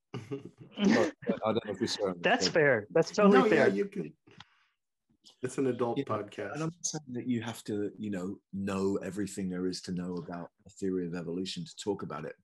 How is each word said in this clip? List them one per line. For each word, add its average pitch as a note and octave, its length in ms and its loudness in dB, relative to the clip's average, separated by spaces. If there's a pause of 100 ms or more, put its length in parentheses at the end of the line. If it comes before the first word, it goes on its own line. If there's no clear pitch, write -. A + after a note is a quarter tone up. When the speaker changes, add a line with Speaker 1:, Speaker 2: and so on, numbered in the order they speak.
(760)
Speaker 1:
But A#2 360 4 (320)
I A2 60 4
don't G#2+ 140 0
know G#2 80 -6
if F#2+ 80 -10
we G#2+ 60 0
swear G2+ 240 -2
on F2+ 60 -4
this E2+ 60 -14
Speaker 2:
That's G#3+ 240 4
Speaker 1:
pod- D#3 60 -2
Speaker 2:
fair. C#3 380 4
That's E3 200 2
totally G3+ 280 8
Speaker 3:
No, A#3+ 60 6
yeah, G#3+ 40 4 (160)
Speaker 2:
fair. - 40 6
Speaker 3:
you G3 160 0
can. E3+ 280 -8 (1300)
It's B2+ 160 -6
an C3+ 100 2
adult A#2+ 300 0
Speaker 1:
Yeah, - 80 -2
Speaker 3:
podcast. G#2 480 -6
Speaker 1:
and D3+ 100 -6
I'm D#3+ 60 -2
not - 160 -12
saying D#3 180 -6 (100)
that A#2+ 140 -6
you A#2+ 140 0
have A2+ 240 -8
to, G#2 320 -2
you G#2+ 140 -6
know, F#2 280 -6 (140)
know G2 440 0
everything F#2+ 520 -4
there F2+ 180 -2
is F2+ 160 -4
to G2 80 -8
know F2+ 240 -4
about E2+ 340 -10 (160)
a - 40 -20
theory F#2 360 -4
of E2+ 100 -6
evolution F2 500 -6
to - 120 -18
talk G2+ 260 -4
about D#2 220 -8
it. - 180 -10